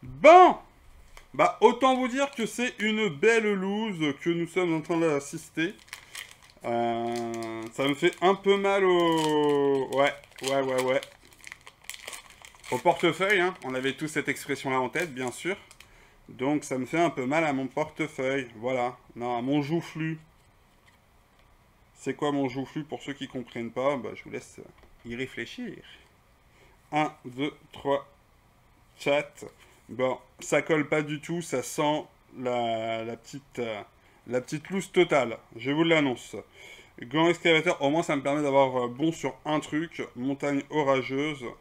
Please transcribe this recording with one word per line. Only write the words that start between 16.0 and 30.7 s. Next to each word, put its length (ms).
Donc, 360
ça 140
me 80
fait 140
un 100
peu 160
mal 200
à 80
mon 140
portefeuille. 880
Voilà. 400
Non, 220
à 40
mon 200
joufflu. 580
C'est 180
quoi 180
mon 180
joufflu ? 340
Pour 180
ceux 120
qui 140
comprennent 440
pas, 260
bah, 160
je 100
vous 60
laisse 300
y 100
réfléchir. 600
Un, 220
deux, 280
trois, 360
quatre. 460
Bon, 300
ça 220
colle 260